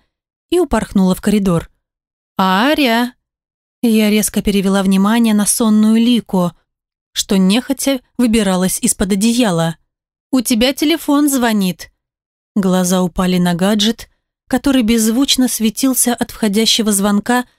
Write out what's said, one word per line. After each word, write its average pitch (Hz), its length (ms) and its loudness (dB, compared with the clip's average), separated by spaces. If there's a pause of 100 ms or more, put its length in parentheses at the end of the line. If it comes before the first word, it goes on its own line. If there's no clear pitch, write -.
(520)
и 339 80 0
упорхнула 208 560 0
в - 60 -14
коридор. 196 500 -2 (680)
«Аря!» 240 760 0 (680)
Я 214 300 2
резко 214 320 -2
перевела 196 400 0
внимание 208 500 2
на 208 140 0
сонную 214 480 2
Лику, 220 560 0 (600)
что - 240 -2
нехотя 247 600 0 (180)
выбиралась 202 640 0
из-под 208 340 -2
одеяла. 196 640 0 (540)
«У 262 100 0
тебя 247 320 0
телефон 294 560 0
звонит!» 220 640 -2 (640)
Глаза 185 460 0
упали 185 380 -2
на 180 160 0
гаджет, 208 520 -2 (400)
который 262 360 0
беззвучно 233 640 0
светился 240 680 -2
от - 160 -6
входящего 214 640 0
звонка 208 540 0 (140)